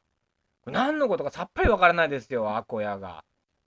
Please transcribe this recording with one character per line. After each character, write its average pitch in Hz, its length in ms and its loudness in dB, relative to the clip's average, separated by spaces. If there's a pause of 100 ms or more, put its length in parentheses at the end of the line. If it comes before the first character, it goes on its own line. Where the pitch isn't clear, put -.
(640)
こ - 80 -12
れ 139 40 -8
何 277 240 2
の 277 100 2
こ 185 80 2
と 143 80 -4
か 143 60 -2
さ 170 140 -8
っ - 100 -12
ぱ 381 80 0
り 349 60 2
わ 208 100 4
か 180 100 6
ら 170 40 4
な 170 140 4
い - 20 -2
で 139 120 -2
す 113 120 -10
よ、 107 240 0
ア 117 80 -2
コ 113 160 -4
ヤ 104 180 -2
が。 87 260 -12 (420)